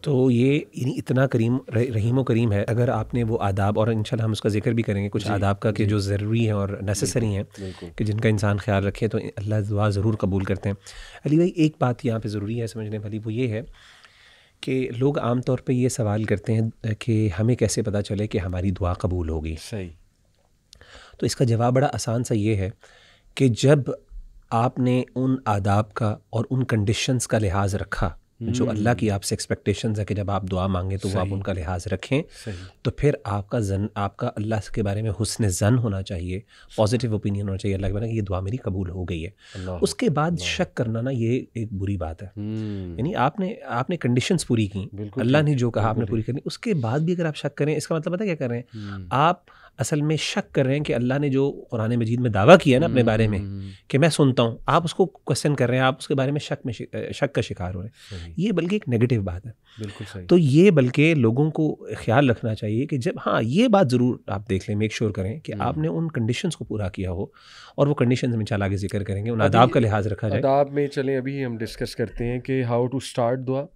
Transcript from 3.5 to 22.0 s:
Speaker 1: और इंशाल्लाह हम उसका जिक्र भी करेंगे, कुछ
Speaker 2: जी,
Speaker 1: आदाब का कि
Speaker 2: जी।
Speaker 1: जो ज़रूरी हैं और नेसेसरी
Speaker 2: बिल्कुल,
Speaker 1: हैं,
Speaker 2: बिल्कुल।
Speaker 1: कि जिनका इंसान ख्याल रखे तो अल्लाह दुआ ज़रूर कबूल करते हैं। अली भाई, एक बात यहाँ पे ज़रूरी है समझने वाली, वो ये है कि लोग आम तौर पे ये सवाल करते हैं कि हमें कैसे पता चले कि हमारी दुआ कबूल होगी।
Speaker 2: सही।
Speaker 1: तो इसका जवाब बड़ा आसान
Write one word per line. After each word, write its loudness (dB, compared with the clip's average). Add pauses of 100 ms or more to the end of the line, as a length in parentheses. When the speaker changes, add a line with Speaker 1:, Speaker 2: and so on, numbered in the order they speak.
Speaker 1:
और 2
इंशाल्लाह -2
हम 0
उसका 0
जिक्र 0
भी 0
करेंगे, -2
कुछ -2
Speaker 2:
जी, -2
Speaker 1:
आदाब 2
का 0
कि 0
Speaker 2:
जी। 2
Speaker 1:
जो 2
ज़रूरी 0
हैं 2
और -2
नेसेसरी 0
Speaker 2:
बिल्कुल, 0
Speaker 1:
हैं, -4 (160)
Speaker 2:
बिल्कुल। -12
Speaker 1:
कि -2
जिनका 0
इंसान 2
ख्याल 0
रखे -2
तो -2
अल्लाह -2
दुआ 0
ज़रूर 2
कबूल 0
करते -2
हैं। -2 (500)
अली 4
भाई, 2
एक 2
बात -2
यहाँ 0
पे -6
ज़रूरी -4
है -4
समझने -6
वाली, -8
वो -8
ये -2
है -4 (960)
कि -2
लोग 0
आम 0
तौर -2
पे 0
ये 2
सवाल 0
करते -2
हैं 0 (220)
कि 0
हमें 2
कैसे 0
पता 0
चले -2
कि -4
हमारी -2
दुआ 0
कबूल -2
होगी। -4
Speaker 2:
सही। -8 (1300)
Speaker 1:
तो -2
इसका 0
जवाब 2
बड़ा 4
आसान -2